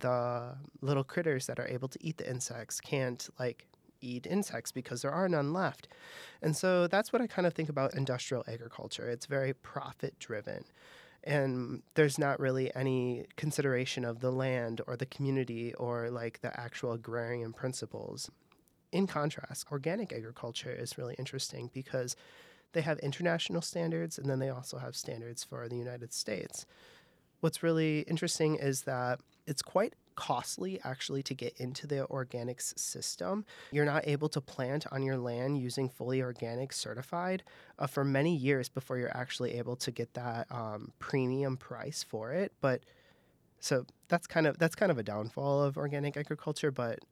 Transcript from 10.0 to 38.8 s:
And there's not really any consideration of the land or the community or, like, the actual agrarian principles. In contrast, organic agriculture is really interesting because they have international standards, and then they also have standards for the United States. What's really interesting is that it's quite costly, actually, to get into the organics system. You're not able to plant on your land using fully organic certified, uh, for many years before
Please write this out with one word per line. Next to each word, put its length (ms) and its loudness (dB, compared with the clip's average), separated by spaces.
And 600 2
there's 240 6
not 220 4
really 340 2
any 520 2
consideration 680 0
of 140 -2
the 140 2
land 560 0
or 80 -4
the 100 -2
community 680 0
or, 360 -2
like, 300 -4
the 180 -4
actual 340 -4
agrarian 600 -2
principles. 760 -6
In 160 4
contrast, 640 -2
organic 420 -2
agriculture 600 -8
is 260 -6
really 220 -4
interesting 520 -6
because 440 -4
they 80 2
have 200 2
international 600 0
standards, 560 -2
and 100 0
then 120 4
they 80 0
also 300 -6
have 180 -6
standards 480 -6
for 240 -8
the 80 -4
United 360 -6
States. 540 -4
What's 240 2
really 380 4
interesting 560 2
is 260 2
that 380 0
it's 140 -2
quite 340 2
costly, 680 -2
actually, 420 -4
to 100 -4
get 240 -4
into 280 -6
the 240 0
organics 680 -4
system. 680 -2
You're 120 6
not 220 4
able 240 2
to 100 0
plant 500 -2
on 120 0
your 160 2
land 400 0
using 300 0
fully 340 0
organic 500 -4
certified, 680 -2
uh, 80 0
for 180 2
many 300 6
years 360 4
before 260 -4